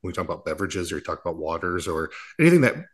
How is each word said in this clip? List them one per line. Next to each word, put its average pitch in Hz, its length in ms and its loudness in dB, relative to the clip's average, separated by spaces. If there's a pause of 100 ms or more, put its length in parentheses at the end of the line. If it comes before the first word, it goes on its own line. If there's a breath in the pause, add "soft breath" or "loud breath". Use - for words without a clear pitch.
when 92 100 -8
we - 20 -10
talk 90 120 -6
about 85 200 -8
beverages 85 480 -4
or 80 40 -6
you 73 40 -6
talk 82 200 -8
about 82 180 -6
waters 82 500 -4
or 80 220 -4 (280 loud breath)
anything 170 220 8
that 123 160 4 (180)